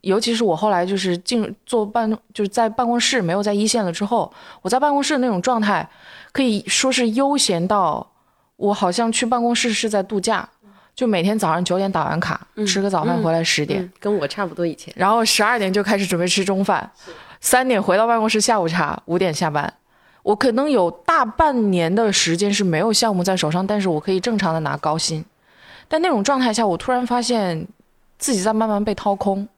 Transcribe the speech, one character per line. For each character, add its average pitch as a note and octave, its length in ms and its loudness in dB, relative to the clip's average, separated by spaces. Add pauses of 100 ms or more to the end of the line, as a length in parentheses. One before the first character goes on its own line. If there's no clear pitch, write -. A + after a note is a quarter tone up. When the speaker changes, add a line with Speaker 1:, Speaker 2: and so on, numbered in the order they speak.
Speaker 1:
尤 F#3 180 2
其 A#3 160 0
是 A3+ 80 0
我 F3 120 2
后 G3+ 140 0
来 F3+ 160 2
就 G3 120 -2
是 F#3 200 -2
进， G#3+ 380 -2 (100)
坐 A3 200 0
办， A3 260 -2 (220)
就 G#3 100 -4
是 G3+ 40 -2
在 A3+ 200 0
办 A#3 180 -2
公 A#3+ 140 0
室 A#3 220 0
没 E3 100 0
有 G3 100 0
在 G#3 120 0
一 G#3 120 2
线 G#3+ 200 0
了 E3+ 60 -2
之 E3+ 120 -4
后， G#3 280 0 (300)
我 F#3+ 80 -4
在 B3+ 100 2
办 D4 120 2
公 C#4 100 2
室 C#4 180 0
那 B3+ 80 2
种 F#3+ 140 0
状 A#3+ 200 0
态 G3 260 0 (440)
可 C#4 120 -2
以 G#3+ 240 2
说 C4 240 0
是 B3 200 0
悠 C#4 260 2
闲 F3 280 0
到 F#3 400 0 (520)
我 G3+ 160 0
好 F#3+ 180 0
像 A3+ 200 0
去 A#3+ 140 0
办 A#3+ 160 0
公 A#3+ 140 2
室 A#3 160 0
是 G#3+ 180 -2
在 G3+ 140 0
度 G3+ 160 -2
假， G3+ 280 -2 (480)
就 B3+ 120 0
每 F#3 160 2
天 G#3 140 2
早 F#3+ 160 0
上 F3 100 0
九 F#3 140 0
点 G3 120 0
打 E3 160 -2
完 D3+ 140 -2
卡， - 260 -4 (100)
Speaker 2:
嗯。 G#3+ 100 -2
Speaker 1:
吃 F#3+ 160 0
个 G3+ 80 0
早 E3 160 0
饭 E3+ 160 0
回 E3 100 2
来 E3 100 0
十 D3+ 240 -2
点。 F#3+ 160 -2
Speaker 2:
嗯， F3+ 40 -6
嗯， F3+ 140 -18
跟 G3+ 180 -2
我 D3 100 -2
差 G3+ 180 -4
不 D#3+ 80 -10
多 F3 120 -4
以 D#3+ 100 -4
前。 - 220 -20
Speaker 1:
然 F#3+ 120 2
后 A3+ 140 2
十 A3 180 0
二 A#3 160 2
点 F#3+ 140 0
就 G3+ 100 2
开 G3 160 0
始 G3 80 0
准 F3 140 -2
备 F3+ 80 0
吃 F#3+ 160 0
中 G3 220 0
饭， F#3+ 240 0 (500)
三 B3+ 280 2
点 A3+ 140 2
回 F#3 140 2
到 A3 120 4
办 A#3 120 2
公 A3 80 0
室 G#3+ 140 2
下 A3 180 2
午 E3 80 0
茶， D#3+ 380 -2
五 E3+ 120 -2
点 F3+ 160 2
下 D#3 160 0
班。 D3 220 -2 (520)
我 G#3 120 2
可 A#3+ 180 2
能 C#4 160 0
有 F#3 220 2
大 D4+ 320 0
半 A#3 480 2
年 E3+ 220 2
的 A3 180 2
时 E3+ 240 2
间 G3+ 180 0
是 G3+ 80 0
没 E3+ 180 2
有 A3 120 2
项 G#3+ 240 0
目 F3+ 80 0
在 F#3+ 140 0
手 D#3+ 120 -2
上， F3+ 160 -2
但 G#3 140 -2
是 F#3+ 80 -2
我 D#3+ 100 0
可 E3+ 140 -4
以 F#3+ 80 0
正 A3 180 -2
常 F3+ 160 0
的 D#3+ 60 -2
拿 C#3 160 -4
高 D#3 220 -2
薪。 D#3+ 260 -4 (640)
但 D#4+ 140 0
那 F#4 80 2
种 A#3 120 2
状 C#4 160 2
态 B3 160 2
下， A3 140 0
我 F3 80 0
突 - 160 -4
然 B3 160 0
发 A#3+ 140 0
现 F#3+ 440 -2 (520)
自 - 160 -2
己 F#3+ 80 0
在 G#3+ 100 2
慢 A3 160 0
慢 G#3 160 0
被 G#3 100 -2
掏 G3 220 -2
空 G3 320 -2 (100)